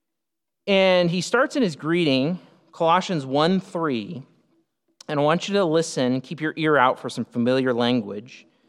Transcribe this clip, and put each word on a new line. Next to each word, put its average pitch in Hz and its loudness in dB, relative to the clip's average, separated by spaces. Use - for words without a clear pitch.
and 185 4
he 175 -2
starts 262 0
in 277 0
his 165 -2
greeting, 156 0
Colossians 170 0
one 151 2
three, 135 -6
and 151 -2
I 143 0
want 160 0
you 196 -6
to 202 2
listen, 156 0
keep 151 -12
your 156 -4
ear 156 2
out 127 4
for 131 -10
some 117 -6
familiar 127 0
language. 117 -4